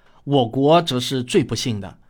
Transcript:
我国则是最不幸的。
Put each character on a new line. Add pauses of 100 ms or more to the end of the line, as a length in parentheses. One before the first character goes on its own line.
(220)
我
国
则
是
最
不
幸
的。 (120)